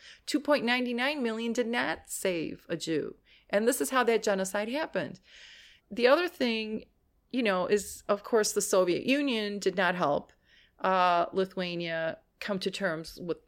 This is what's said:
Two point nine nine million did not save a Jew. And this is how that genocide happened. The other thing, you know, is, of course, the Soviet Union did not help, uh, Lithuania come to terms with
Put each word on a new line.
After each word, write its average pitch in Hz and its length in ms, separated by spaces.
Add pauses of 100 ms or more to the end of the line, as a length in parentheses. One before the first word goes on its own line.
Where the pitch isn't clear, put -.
(260)
Two 294 140
point 277 260
nine 247 180 (120)
nine 269 280
million 226 300
did 233 140
not 233 400
save - 640
a 175 60
Jew. 156 400 (340)
And 214 180
this 254 140
is 277 80
how 254 140
that 220 180
genocide 202 480
happened. 240 500 (720)
The 240 180
other 330 200
thing, 220 560 (480)
you 247 120
know, 185 240
is, - 420
of 202 140
course, 208 280
the 208 100
Soviet 185 440
Union 226 540
did 185 180
not 180 180
help, 156 380 (480)
uh, 180 500
Lithuania 175 840 (240)
come 196 180
to 190 100
terms 165 520
with 165 160 (100)